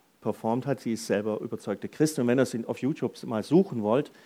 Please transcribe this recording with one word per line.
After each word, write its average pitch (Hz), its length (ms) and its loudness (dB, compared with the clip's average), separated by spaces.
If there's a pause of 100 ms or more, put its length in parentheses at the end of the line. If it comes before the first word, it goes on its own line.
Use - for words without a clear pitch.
(220)
performt 120 460 -2
hat, 135 140 -2
sie 117 120 -2
ist - 140 -6
selber 107 340 0
überzeugte 113 480 -6
Christin. 156 320 0
Und 120 60 2
wenn 123 100 4
ihr 127 80 4
sie 113 220 -4
auf 117 160 -4
YouTube 131 400 -2
mal 113 180 -2
suchen 143 400 4
wollt, 117 300 2 (140)